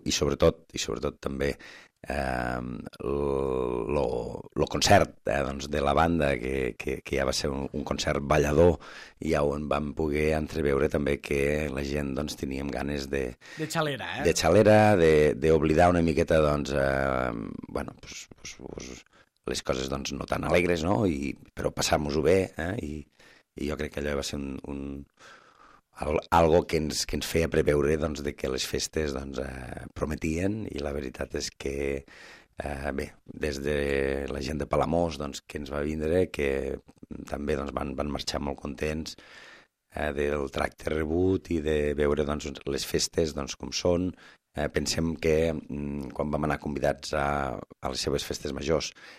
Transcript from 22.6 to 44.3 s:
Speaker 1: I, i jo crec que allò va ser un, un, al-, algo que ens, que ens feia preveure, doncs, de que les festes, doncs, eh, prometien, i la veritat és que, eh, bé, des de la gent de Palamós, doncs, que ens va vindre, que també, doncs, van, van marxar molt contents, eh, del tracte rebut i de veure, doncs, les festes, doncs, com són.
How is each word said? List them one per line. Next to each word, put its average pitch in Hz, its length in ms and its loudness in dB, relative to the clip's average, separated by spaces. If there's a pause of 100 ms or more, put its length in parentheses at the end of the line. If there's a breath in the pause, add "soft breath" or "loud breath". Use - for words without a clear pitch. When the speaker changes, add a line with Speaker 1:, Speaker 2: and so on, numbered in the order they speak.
Speaker 1:
I, 76 160 -6 (600 soft breath)
i 71 160 -4
jo 73 80 -4
crec 73 160 -6
que 73 80 -6
allò 71 160 -2
va 69 80 -4
ser - 120 -6
un, 67 160 -6 (100)
un, 69 220 -8 (1120 loud breath)
al-, 76 300 0
algo 85 380 6
que - 120 -4
ens, 78 300 -2
que - 80 -4
ens 73 120 -4
feia 82 200 2
preveure, 73 480 4
doncs, 76 260 -2
de 71 140 -4
que - 160 -4
les 65 160 -4
festes, 73 480 -2
doncs, 67 240 -8
eh, 65 520 -10
prometien, 85 760 -2
i 71 160 -8
la 73 80 -4
veritat 67 480 -6
és 71 120 -6
que, 69 240 -6 (800 loud breath)
eh, 71 360 -6
bé, 69 140 -4 (180)
des 69 400 -6
de 73 140 0 (500)
la 69 160 -6
gent 71 160 -4
de 71 80 -4
Palamós, 76 500 2
doncs, 71 240 -8
que - 200 -10
ens 69 100 -10
va 71 140 -4
vindre, 78 420 2
que 71 220 -2 (720)
també, 71 340 -4
doncs, 69 160 -4
van, 69 240 -4
van 73 160 -4
marxar 69 320 -4
molt 69 160 -6
contents, 78 560 -6 (800 loud breath)
eh, 78 180 -4
del 71 400 -2
tracte 73 400 -4
rebut 85 600 0
i 82 120 0
de 76 140 2 (160)
veure, 73 340 2
doncs, 73 220 -4 (140)
les 69 220 -4
festes, 80 480 0
doncs, 71 220 -6
com - 160 -10
són. 90 380 0 (420 loud breath)